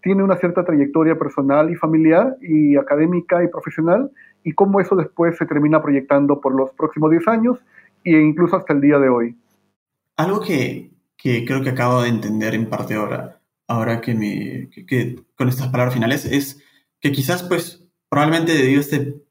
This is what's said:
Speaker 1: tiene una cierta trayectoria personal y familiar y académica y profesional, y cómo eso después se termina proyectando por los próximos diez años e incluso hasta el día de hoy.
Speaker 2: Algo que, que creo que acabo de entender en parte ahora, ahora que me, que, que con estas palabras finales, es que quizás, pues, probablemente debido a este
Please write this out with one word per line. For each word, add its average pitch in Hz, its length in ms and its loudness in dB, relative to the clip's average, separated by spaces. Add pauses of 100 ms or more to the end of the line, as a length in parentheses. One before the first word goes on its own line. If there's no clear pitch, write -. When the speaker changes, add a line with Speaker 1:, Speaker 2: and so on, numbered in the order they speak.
Speaker 1:
tiene 196 200 2
una 190 140 2
cierta 175 280 0
trayectoria 160 520 2
personal 147 540 0
y 170 60 -4
familiar 160 680 2
y 151 340 2
académica 165 680 0
y 175 60 0
profesional, 170 640 -2 (320)
y 160 100 -6
cómo 196 280 2
eso 190 160 0
después 170 420 -2
se 160 80 -2
termina 151 340 2
proyectando 139 600 0
por 131 140 -2
los 135 180 0
próximos 156 380 -2
diez 165 180 2
años 233 300 0 (440)
e 175 80 -2
incluso 156 460 4
hasta 175 180 -2
el 139 60 2
día 143 180 4
de 135 100 4
hoy. 117 280 0 (800)
Speaker 2:
Algo 190 240 0
que, 127 500 -6 (260)
que 120 300 -2
creo 131 160 -4
que 135 80 -4
acabo 123 320 0
de 120 80 0
entender 107 440 -4
en 110 140 -4
parte 110 260 -6
ahora, - 460 -8 (260)
ahora 117 340 -4
que 120 140 -4
me, 107 560 -6
que, - 140 -20
que 123 320 -4 (200)
con 127 120 -2
estas - 200 -2
palabras 123 260 -2
finales, 123 320 -2
es 139 360 -4 (380)
que 139 120 0
quizás, 139 300 -2
pues, - 460 -6 (220)
probablemente 160 420 0
debido 139 260 2
a - 20 2
este 139 340 -4 (160)